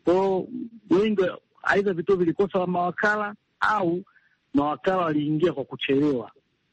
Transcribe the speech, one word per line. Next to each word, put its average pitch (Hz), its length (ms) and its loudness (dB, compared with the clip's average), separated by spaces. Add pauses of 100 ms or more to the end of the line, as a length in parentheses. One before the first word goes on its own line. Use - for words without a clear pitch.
Kwa 170 100 4
hiyo 190 340 0 (420)
wengi, 196 320 4 (420)
aidha 190 300 0
vituo 170 220 0
vilikosa 180 520 0
mawakala 208 680 -2 (240)
au 202 440 0 (500)
mawakala 147 440 0
waliingia 156 560 0
kwa 135 100 -8
kuchelewa. 135 680 -2 (420)